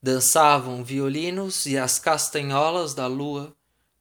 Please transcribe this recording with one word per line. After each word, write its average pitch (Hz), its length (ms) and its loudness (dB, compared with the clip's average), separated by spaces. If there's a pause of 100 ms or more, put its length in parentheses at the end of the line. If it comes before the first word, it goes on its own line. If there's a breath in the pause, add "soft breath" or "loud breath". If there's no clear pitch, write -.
dançavam 131 800 4
violinos 156 800 -4
e 135 120 -2
as 127 200 0
castanholas 151 960 0
da 131 140 -4
lua 143 480 -6 (460)